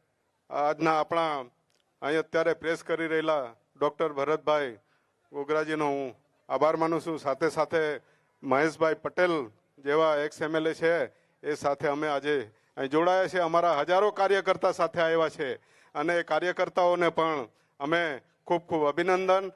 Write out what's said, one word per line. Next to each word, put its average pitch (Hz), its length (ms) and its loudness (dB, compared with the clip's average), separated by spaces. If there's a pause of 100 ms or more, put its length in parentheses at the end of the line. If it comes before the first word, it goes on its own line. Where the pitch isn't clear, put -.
(500)
આજના 151 500 0
આપણા 160 320 -2 (680)
અહીં 151 200 0
અત્યારે 165 320 0
પ્રેસ 156 340 -4
કરી 165 260 -2
રહેલા 156 300 0 (320)
ડૉક્ટર 151 420 0
ભરતભાઈ 143 600 0 (540)
ગોગરાજીનો 151 600 -2
હું 135 200 -6 (340)
આભાર 147 280 2
માનું 160 280 0
છું. 160 140 -6
સાથે 135 320 -2
સાથે 156 320 -2 (600)
મહેશભાઈ 151 640 0
પટેલ 180 300 2 (500)
જેવા 156 300 2 (100)
એક્સ - 160 -8
એમ 160 160 -2
એલ 156 100 0
એ 160 80 -2
છે, 165 200 0 (480)
એ 147 140 -4
સાથે 143 320 -2
અમે 147 200 -2
આજે 143 280 -2 (400)
અહીં 135 180 -6
જોડાયા 180 380 2
છે. 185 80 0
અમારા 170 400 2
હજારો 180 320 2
કાર્યકર્તા 190 600 2
સાથે 170 300 -2
આવ્યા 160 340 0
છે 151 120 -4 (460)
અને 151 240 -2
એ 165 120 0
કાર્યકર્તાઓને 175 800 2
પણ 160 380 -2 (320)
અમે 165 220 0 (440)
ખૂબ 175 220 0
ખૂબ 160 220 -2
અભિનંદન. 185 640 2